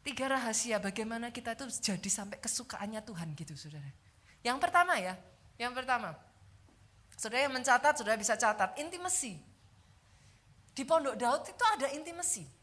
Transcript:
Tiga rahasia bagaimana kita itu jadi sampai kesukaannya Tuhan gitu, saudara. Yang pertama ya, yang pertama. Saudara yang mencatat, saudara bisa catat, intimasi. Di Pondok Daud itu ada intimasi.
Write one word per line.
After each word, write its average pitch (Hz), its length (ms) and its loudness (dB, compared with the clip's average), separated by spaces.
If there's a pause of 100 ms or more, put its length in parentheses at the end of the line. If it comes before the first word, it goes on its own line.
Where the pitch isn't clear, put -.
Tiga 262 320 -4
rahasia 226 480 0
bagaimana 226 480 -4
kita 240 240 -6
itu 247 240 -8
jadi 190 320 -2
sampai 202 320 -4
kesukaannya 220 640 -6
Tuhan 165 320 -8
gitu, 156 160 -10
saudara. 147 320 -12 (560)
Yang 247 160 0
pertama 349 400 4
ya, 185 160 -2 (480)
yang 247 160 -2
pertama. 233 400 -2 (960)
Saudara 240 320 0
yang 269 80 0
mencatat, 254 400 6
saudara 220 240 2
bisa 208 160 0
catat, 214 480 2
intimasi. 349 560 -4 (1400)
Di 262 140 -6
Pondok 277 340 2
Daud 240 220 2 (100)
itu 480 160 0
ada 277 240 0
intimasi. 311 540 -4 (160)